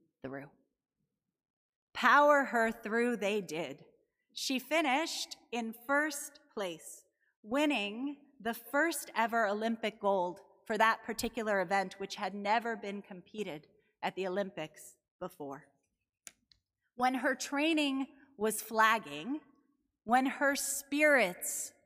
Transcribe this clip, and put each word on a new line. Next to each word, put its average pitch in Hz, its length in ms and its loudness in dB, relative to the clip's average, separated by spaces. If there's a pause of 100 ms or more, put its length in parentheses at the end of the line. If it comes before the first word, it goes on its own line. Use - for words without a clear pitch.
(220)
through." 139 280 -12 (1400)
Power 285 520 6
her 226 260 0
through 233 460 -2
they 208 240 0
did. 156 440 -8 (480)
She - 280 -4
finished 302 760 -2 (140)
in 226 220 -6
first 294 680 -2 (100)
place, 180 560 -10 (380)
winning 254 840 -2 (140)
the 226 160 -4
first 320 600 -2
ever 226 300 2
Olympic 214 520 -2
gold 180 420 0 (240)
for 214 140 -2
that 220 240 4
particular 220 580 -2
event, 190 380 -2
which 196 160 -8
had 196 200 -4
never 214 420 0
been 202 260 -8
competed 180 640 -10 (340)
at 185 140 -4
the 190 140 -4
Olympics 190 680 -6 (220)
before. 143 480 -10 (1300)
When 254 200 2
her 262 200 0
training 277 720 0 (300)
was 208 260 -2
flagging, 220 800 0 (640)
when 254 220 4
her 277 300 2
spirits - 1160 2 (140)